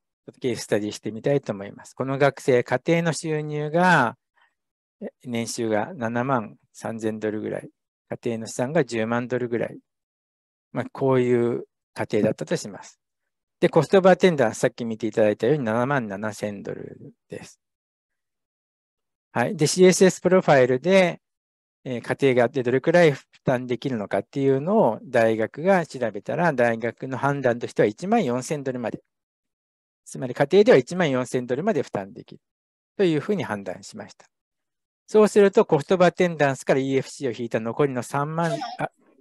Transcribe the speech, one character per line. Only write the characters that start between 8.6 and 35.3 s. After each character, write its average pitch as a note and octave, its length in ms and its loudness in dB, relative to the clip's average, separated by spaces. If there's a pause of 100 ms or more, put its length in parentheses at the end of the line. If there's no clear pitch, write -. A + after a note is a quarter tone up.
が D#3+ 120 2
十 A#2 220 -4
万 A#2+ 220 -4
ド B2 100 -2
ル A#2+ 100 -6
ぐ A#2 100 -2
ら G#2+ 80 -4
い。 - 120 -12 (920)
ま C3 100 -6
あ、 - 100 -8
こ C3+ 220 0
う C3 60 4
い B2 140 2
う A#2+ 300 0 (300)
家 A2 180 -6
庭 G#2+ 140 2
だ A2 60 2
っ - 20 -4
た - 120 -8
と F3 100 -4
し A#2+ 120 -8
ま G2 140 -18
す。 - 180 -20 (600)
で、 F#3 80 4
コ E3 140 4
ス C#3+ 60 -2
ト G3+ 100 6
オ - 20 2
ブ F#3 100 8
ア F3+ 60 8
テ F#3+ 140 4
ン E3 60 0
ダ B2+ 120 2
ン G#2+ 60 -8
ス、 - 40 -12
さ C3+ 100 2
っ - 40 -20
き - 120 -8
見 A2+ 140 -6
て A2+ 80 -4
い G#2 60 -4
た A#2 100 2
だ G#2+ 80 4
い G#2 60 0
た - 100 -2
よ C3+ 80 4
う - 40 -2
に C#3 60 -4
七 A#2 220 0
万 C3+ 220 -2
七 G2+ 260 -8
千 G#2 280 -10
ド G2 120 -10
ル - 380 -16 (160)
で - 160 -14
す。 - 160 -20 (1700)
は A#2+ 140 0
い。 G3 100 -4
で、 D3+ 100 2
シ F#3 160 2
ー F#3 60 10
エ F#3 40 6
ス F3+ 120 4
エ F#3 60 8
ス - 100 -6
プ - 80 0
ロ F#3 120 4
フ F3 100 2
ァ C#3 120 8
イ B2+ 40 4
ル B2+ 140 2
で、 F3+ 400 2 (640)
え B2+ 140 -6
ー、 - 40 -14
家 C3 300 0
庭 - 20 2
が A#2+ 100 4
あ - 40 2
っ - 20 -20
て C3 120 -4
ど A#2+ 80 -2
れ C3 100 2
く E3 120 0
ら F3 120 6
い D3+ 80 6
負 - 120 -8 (200)
担 B2+ 220 0
で B2 120 -4
き - 100 -6
る C3 80 -4
の G2+ 120 -6
か G2 100 -2
っ G2+ 40 -4
て - 180 -8
い C3+ 100 2
う C3+ 100 2
の F#3 180 0
を B2 240 2
大 A#2 340 2
学 A2 260 -6
が F3+ 240 2
調 - 120 -12 (120)
べ G2+ 120 -10
た - 140 -6
ら、 E3 160 2
大 A#2+ 260 2
学 A#2 300 -6
の C3 80 -8
判 C#3 240 -2
断 A#2+ 180 0
と A#2+ 80 -8
し - 80 -10
て - 80 2
は A#2 60 4
一 G#2+ 180 -8
万 G#3+ 180 0
四 B2 180 -2
千 D3 200 -6
ド C3 100 -6
ル B2+ 60 -8
ま A2+ 120 -6
で。 - 120 -12 (1000)
つ - 140 -16
ま C3+ 80 -8
り B2 80 -8
家 D3 160 2
庭 G3+ 140 8
で A#3 80 8
は E3 60 10
一 D3+ 180 -2
万 F3 140 0
四 B2+ 160 0
千 B2 200 -4
ド B2 100 -4
ル D3+ 80 -4
ま A3 80 0
で C#3+ 100 -2
負 - 100 -10
担 G2+ 200 -8
で G2 120 -18
き - 120 -20
る - 40 -20 (560)
と G#3 80 2
い E3+ 120 2
う C#3+ 40 -2
ふ C#3+ 100 -6
う G#3 40 0
に E3+ 80 -4
判 G#2 220 -8
断 F#2+ 180 -10
し - 140 -18
ま G#2 120 -14
し - 60 -20
た。 - 120 -20 (800)
そ G#3+ 160 4
う G#3 60 6
す G#3+ 120 4